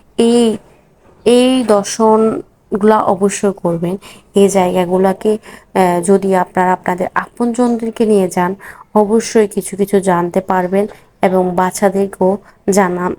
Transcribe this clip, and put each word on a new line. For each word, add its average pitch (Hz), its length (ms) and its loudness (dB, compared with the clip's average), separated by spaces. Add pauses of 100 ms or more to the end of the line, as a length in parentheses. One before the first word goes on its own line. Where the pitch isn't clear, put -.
(180)
এই, 233 400 2 (680)
এই 254 380 2
দর্শনগুলা 220 1400 0
অবশ্যই 196 540 -2
করবেন। 175 440 -4 (380)
এই 196 140 4
জায়গাগুলাকে, 185 880 0 (360)
আহ, 180 300 2
যদি 190 320 2
আপনারা 185 380 0
আপনাদের 180 420 -4
আপনজনদেরকে 233 920 -2
নিয়ে 202 220 2
যান 180 280 -2 (400)
অবশ্যই 214 520 2
কিছু 196 300 -8
কিছু 196 220 0
জানতে 175 420 0
পারবেন 190 460 -2 (340)
এবং 185 340 0
বাচ্চাদেরকেও 190 800 -2 (320)
জানা, 180 500 0